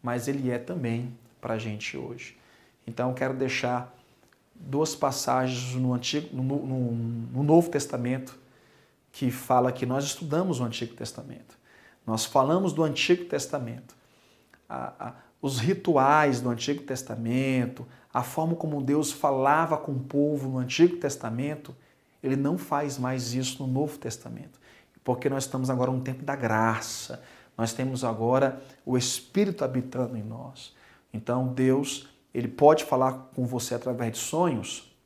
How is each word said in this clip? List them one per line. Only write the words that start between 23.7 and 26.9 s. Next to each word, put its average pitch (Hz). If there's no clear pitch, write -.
Novo 143
Testamento. -
Porque 127
nós 135
estamos 131
agora 127
num 131
tempo 131
da 139
graça. 110